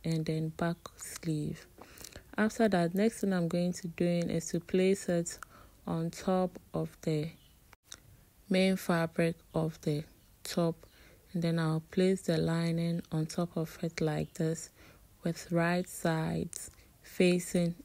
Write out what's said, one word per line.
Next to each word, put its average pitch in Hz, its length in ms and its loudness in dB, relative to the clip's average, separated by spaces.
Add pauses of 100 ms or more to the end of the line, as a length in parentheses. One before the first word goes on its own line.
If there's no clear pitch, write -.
and 160 200 -2
then 160 260 -2
back 170 260 -2 (200)
sleeve. 156 720 -6 (720)
After 220 300 4
that, 175 260 2
next 214 260 2
thing 196 140 2
I'm 170 140 2
going 175 260 0
to - 140 -8
doing 170 420 0
is 165 180 -2
to 170 120 -2
place 190 480 2
it 175 300 -2 (480)
on 165 240 -2
top 185 480 0 (140)
of 160 300 -4
the 156 260 -2 (1200)
main 190 280 4
fabric 165 600 0 (160)
of 160 300 -2
the 151 220 -2 (400)
top, - 420 -2 (460)
and 175 100 -2
then 165 160 2
I'll 160 320 0
place 185 320 4
the 165 140 2
lining 165 720 0
on 160 160 0
top 170 300 -4
of 160 260 -4
it 165 180 -4
like 156 340 0
this, 165 360 -2 (520)
with - 280 -4
right 175 380 2
sides 165 800 -2 (320)
facing 180 720 2 (100)